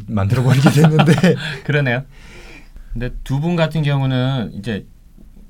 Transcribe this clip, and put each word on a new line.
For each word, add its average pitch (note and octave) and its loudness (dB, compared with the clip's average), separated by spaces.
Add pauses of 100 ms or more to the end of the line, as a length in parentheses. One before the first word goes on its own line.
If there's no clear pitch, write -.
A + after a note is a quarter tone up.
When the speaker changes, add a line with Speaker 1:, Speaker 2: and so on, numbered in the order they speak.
Speaker 1:
만들어버리게 B2 2
됐는데 D3+ 4 (380)
Speaker 2:
<laughs> - -12
그러네요. C#3 -2 (880)
근데 A#2+ -6 (120)
두 C3+ -4
분 F3 -2
같은 D#3 0
경우는 C3 -2
이제 G2+ -8 (640)